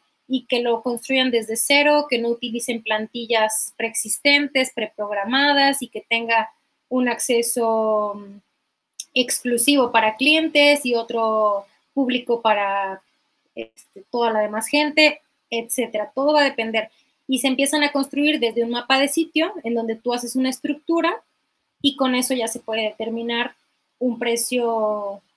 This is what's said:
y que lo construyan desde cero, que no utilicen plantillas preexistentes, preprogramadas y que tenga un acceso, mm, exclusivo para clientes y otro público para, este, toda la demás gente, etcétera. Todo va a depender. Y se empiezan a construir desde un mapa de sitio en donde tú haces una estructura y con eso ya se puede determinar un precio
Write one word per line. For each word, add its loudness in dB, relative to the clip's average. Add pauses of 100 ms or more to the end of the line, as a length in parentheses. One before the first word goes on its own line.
(280)
y -4
que 0
lo 0
construyan 0
desde -2
cero, 4
que 0
no -2
utilicen -4
plantillas -2
preexistentes, 0
preprogramadas 0
y -6
que -12
tenga 0 (380)
un 0
acceso, 0
mm, -18 (760)
exclusivo 2
para 2
clientes 4
y 0
otro 0 (280)
público -2
para, 0 (540)
este, -16
toda 0
la 0
demás -2
gente, 2 (280)
etcétera. -4
Todo 2
va 4
a 4
depender. -2 (380)
Y 0
se 0
empiezan 2
a 0
construir 0
desde 0
un -4
mapa 0
de 4
sitio 0 (100)
en -2
donde -2
tú -4
haces -6
una 0
estructura -2 (580)
y 2
con 0
eso 0
ya -2
se -8
puede -4
determinar -4 (440)
un -2
precio -2 (160)